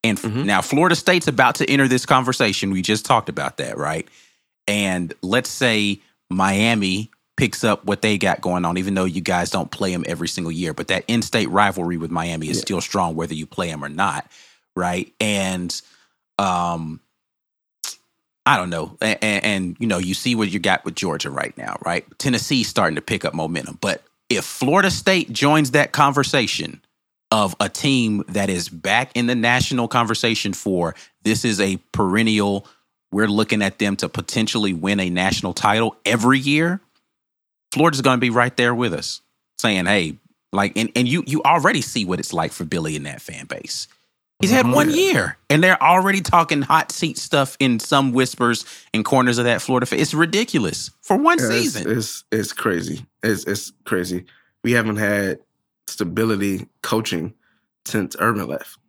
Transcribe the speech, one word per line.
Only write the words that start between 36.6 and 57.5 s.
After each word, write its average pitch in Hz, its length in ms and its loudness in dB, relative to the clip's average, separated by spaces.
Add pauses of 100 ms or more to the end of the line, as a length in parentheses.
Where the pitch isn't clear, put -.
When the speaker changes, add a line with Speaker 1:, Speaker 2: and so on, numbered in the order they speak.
Speaker 1:
Florida's 147 280 4
gonna 127 180 4
be 123 120 2
right 120 260 2
there 120 180 2
with 117 180 0
us, - 280 -8 (400)
saying, 95 260 0
"Hey," 90 300 0 (360)
like, 101 240 0
and, 113 200 -2
and 123 100 2
you, 151 220 0
you 143 160 0
already 151 380 2
see 110 220 -4
what 90 140 -2
it's - 140 -8
like 82 180 -2
for - 140 -10
Billy 78 320 -4
and 71 100 -8
that 73 160 -14
fan - 240 -16
base. - 400 -10 (540)
He's 208 100 2
had 254 140 4
Speaker 3:
Mm-hmm. 247 100 2
Speaker 1:
one 302 160 4
Speaker 2:
Yeah. 302 60 0
Speaker 1:
year, 370 400 2 (120)
and 156 140 4
they're 185 180 4
already 185 400 4
talking 165 420 4
hot 156 280 2
seat - 260 -4
stuff - 440 0
in 123 180 2
some 139 340 2
whispers 123 520 0 (280)
in 107 120 0
corners 123 340 2
of 120 60 0
that 117 180 2
Florida 123 240 0
fa-, - 140 0
it's 147 140 0
ridiculous 165 760 0 (100)
for - 160 0
one 330 220 4
Speaker 2:
Yeah, 262 60 0
it's, - 100 0
Speaker 1:
season. - 420 -2
Speaker 2:
it's, - 360 -6
it's 107 200 -2
crazy. 87 540 -4 (160)
It's, 107 220 0
it's - 280 -6 (120)
crazy. 90 400 -4 (400)
We 117 80 2
haven't 110 240 2
had 101 420 0 (480)
stability 98 800 -2 (160)
coaching 107 520 -4 (500)